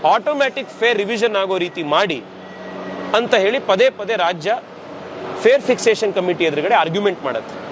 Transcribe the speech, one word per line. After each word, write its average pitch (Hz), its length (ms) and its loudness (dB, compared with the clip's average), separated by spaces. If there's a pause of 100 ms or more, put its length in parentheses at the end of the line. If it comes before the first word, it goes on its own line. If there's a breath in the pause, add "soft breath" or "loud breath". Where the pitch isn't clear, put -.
ಆಟೋಮ್ಯಾಟಿಕ್ 262 600 2
ಫೇರ್ 233 280 2
ರಿವಿಷನ್ 208 380 0
ಆಗೋ 190 220 0
ರೀತಿ 175 260 -4
ಮಾಡಿ" 147 400 2 (920)
ಅಂತ 240 200 2
ಹೇಳಿ 214 240 2
ಪದೇ 226 300 4
ಪದೇ 214 260 -4
ರಾಜ್ಯ 180 440 0 (800)
ಫೇರ್ - 200 6
ಫಿಕ್ಸೇಷನ್ 214 520 2
ಕಮಿಟಿ 180 300 0
ಎದುರುಗಡೆ 160 320 2
ಆರ್ಗ್ಯುಮೆಂಟ್ 180 480 2
ಮಾಡುತ್ತೆ. - 480 -6